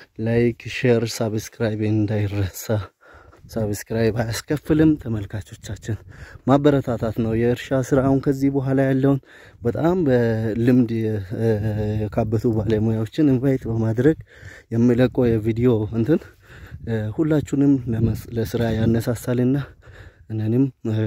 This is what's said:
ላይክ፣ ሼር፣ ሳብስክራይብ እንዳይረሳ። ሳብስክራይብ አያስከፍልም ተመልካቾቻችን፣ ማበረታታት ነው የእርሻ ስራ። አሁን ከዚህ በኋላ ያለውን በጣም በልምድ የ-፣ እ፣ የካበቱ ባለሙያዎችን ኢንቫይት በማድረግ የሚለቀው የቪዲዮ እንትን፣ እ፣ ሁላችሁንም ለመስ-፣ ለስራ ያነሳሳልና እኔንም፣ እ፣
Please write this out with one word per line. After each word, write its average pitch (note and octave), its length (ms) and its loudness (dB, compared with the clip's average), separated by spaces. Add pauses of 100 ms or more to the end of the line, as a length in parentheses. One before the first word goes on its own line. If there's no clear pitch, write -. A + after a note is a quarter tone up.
(200)
ላይክ፣ A#2 420 0 (100)
ሼር፣ A#2 400 2
ሳብስክራይብ A2 760 -4
እንዳይረሳ። G#2 840 -2 (800)
ሳብስክራይብ A2 720 -2
አያስከፍልም D3+ 800 0
ተመልካቾቻችን፣ G#2 1000 -8 (460)
ማበረታታት C3 720 2
ነው A2+ 160 -2
የእርሻ A#2+ 360 0 (120)
ስራ። C3 200 2
አሁን C3+ 180 2
ከዚህ C#3 320 0
በኋላ C3+ 320 0
ያለውን C3+ 360 2 (420)
በጣም D#3 420 0
በልምድ A#2 920 2
የ-፣ A2 200 -2 (220)
እ፣ A2+ 120 0 (500)
የካበቱ A2 460 -2 (100)
ባለሙያዎችን A2 760 0
ኢንቫይት C3 360 0
በማድረግ A2+ 520 2 (540)
የሚለቀው B2 540 4
የቪዲዮ A2+ 440 2 (220)
እንትን፣ A2+ 300 0 (640)
እ፣ A2+ 260 -2
ሁላችሁንም C#3+ 640 2 (160)
ለመስ-፣ A2+ 400 -2
ለስራ A#2 340 -2 (100)
ያነሳሳልና A#2 800 0 (760)
እኔንም፣ A2 340 0 (220)
እ፣ A2 100 -2 (100)